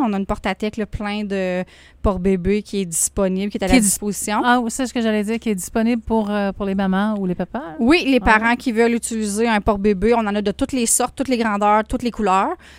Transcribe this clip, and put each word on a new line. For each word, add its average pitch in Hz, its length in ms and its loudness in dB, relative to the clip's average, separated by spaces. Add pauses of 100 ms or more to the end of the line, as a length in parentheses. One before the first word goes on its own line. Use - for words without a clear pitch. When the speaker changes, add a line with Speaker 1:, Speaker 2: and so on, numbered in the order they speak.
Speaker 1:
On 226 120 0
a 196 40 -2
une 196 80 -2
porte - 220 -6
à 190 80 -2
tête, 214 220 -6
là, 214 80 -4
plein 208 400 -6
de 185 400 -2 (360)
port-bébé 190 600 2
qui 202 180 -6
est 196 60 -2
disponible, 190 640 -2
qui - 60 -4
est 202 80 -6
à - 20 -2
Speaker 2:
Qui 190 60 2
Speaker 1:
la 262 60 8
Speaker 2:
est - 20 2
dis- 208 60 2
Speaker 1:
disposition. 208 580 -2
Speaker 2:
Ah, 247 160 4
oui, 233 100 -4
c'est 262 160 -4
ce 220 60 -10
que 247 80 -2
j'allais 214 240 0
dire, 226 120 -2
qui 226 120 -4
est 208 60 0
disponible 226 460 0
pour, 220 280 0
euh, 202 240 -2
pour 208 120 -6
les 196 100 -2
mamans 196 440 0
ou 196 60 -4
les 180 100 -2
papas ? 302 440 -8
Speaker 1:
Oui, 277 280 4
les 262 140 4
Speaker 2:
Ah. - 40 -2
Speaker 1:
parents 226 300 4
qui 254 160 -4
veulent 233 220 4
utiliser 220 560 -2
un 214 100 2
port-bébé, 202 540 2
on 240 60 2
en 208 140 -2
a 208 80 -2
de 202 100 -2
toutes 262 200 -2
les 247 140 0
sortes, 247 280 0
toutes 262 140 -4
les 254 100 0
grandeurs, 208 460 2
toutes - 200 -6
les 233 80 -2
couleurs. 208 440 2 (240)